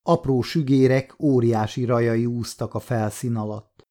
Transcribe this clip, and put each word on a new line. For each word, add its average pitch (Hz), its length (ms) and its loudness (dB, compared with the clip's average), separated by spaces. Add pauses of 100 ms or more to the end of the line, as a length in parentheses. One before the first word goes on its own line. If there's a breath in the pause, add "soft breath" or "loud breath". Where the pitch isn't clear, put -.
Apró 135 400 0
sügérek 131 760 2
óriási 117 640 2
rajai 117 400 0
úsztak 120 480 -6
a 113 60 -6
felszín 113 560 -4
alatt. 107 540 -10